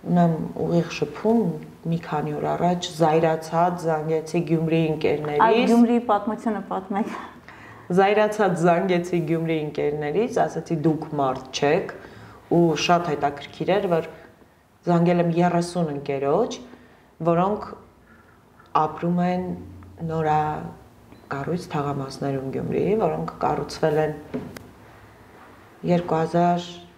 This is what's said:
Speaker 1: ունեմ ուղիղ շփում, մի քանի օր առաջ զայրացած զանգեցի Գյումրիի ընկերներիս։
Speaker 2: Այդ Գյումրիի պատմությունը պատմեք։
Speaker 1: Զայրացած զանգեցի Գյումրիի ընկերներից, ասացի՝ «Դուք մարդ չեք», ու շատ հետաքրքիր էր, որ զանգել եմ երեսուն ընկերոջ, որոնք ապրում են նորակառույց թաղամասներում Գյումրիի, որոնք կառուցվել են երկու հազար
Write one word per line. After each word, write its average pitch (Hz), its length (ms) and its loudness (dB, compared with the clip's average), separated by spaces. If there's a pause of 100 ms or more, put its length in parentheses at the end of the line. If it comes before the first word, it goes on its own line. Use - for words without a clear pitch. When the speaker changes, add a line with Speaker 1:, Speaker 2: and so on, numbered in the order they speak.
Speaker 1:
ունեմ 170 320 4 (200)
ուղիղ 165 380 0
շփում, 220 480 0 (400)
մի 165 180 -4
քանի 151 360 -4
օր 151 100 -4
առաջ 175 460 0
զայրացած 165 960 2
զանգեցի 160 580 0
Գյումրիի 160 440 2
ընկերներիս։ 151 580 2
Speaker 2:
Այդ 226 180 4
Գյումրիի 233 420 4
պատմությունը 214 600 -2
պատմեք։ 190 500 -4 (760)
Speaker 1:
Զայրացած 196 680 4
զանգեցի 175 640 2
Գյումրիի 160 400 -2
ընկերներից, 151 760 -2
ասացի՝ 160 400 -2
«Դուք 151 320 0
մարդ 135 380 -4
չեք», 156 460 0 (520)
ու 170 280 4
շատ 170 340 2
հետաքրքիր 143 640 -2
էր, 285 160 2
որ 165 180 0 (760)
զանգել 175 400 4
եմ 170 80 0
երեսուն 170 580 0
ընկերոջ, 143 680 -2 (600)
որոնք 175 540 0 (1000)
ապրում 156 480 0
են 180 220 0 (580)
նորակառույց 156 1700 -4
թաղամասներում 139 840 -4
Գյումրիի, 135 480 0
որոնք 165 400 0
կառուցվել 147 640 0
են 151 140 -2 (1700)
երկու 170 360 0
հազար 175 480 2 (320)